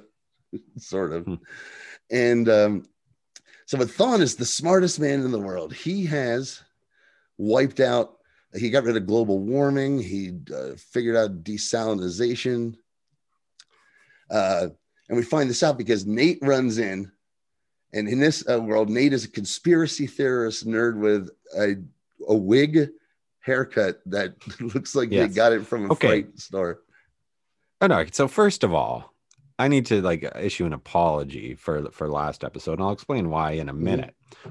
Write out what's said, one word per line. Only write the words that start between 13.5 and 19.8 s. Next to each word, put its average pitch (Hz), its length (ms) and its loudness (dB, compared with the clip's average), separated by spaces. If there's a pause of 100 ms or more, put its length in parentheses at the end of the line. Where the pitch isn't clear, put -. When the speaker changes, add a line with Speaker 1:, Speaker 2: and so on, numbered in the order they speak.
Speaker 1:
Uh, 95 380 0 (420)
and 120 80 0
we 120 60 2
find 139 260 0
this 120 140 0
out 147 140 2
because 107 280 0
Nate 123 360 2
runs 131 360 2
in, 98 340 -4 (840)
and 107 160 -2
in 123 100 0
this, 147 300 2
uh, 120 100 2
world, 107 300 0
Nate 135 240 2
is 113 120 -2
a - 40 -18
conspiracy 147 800 0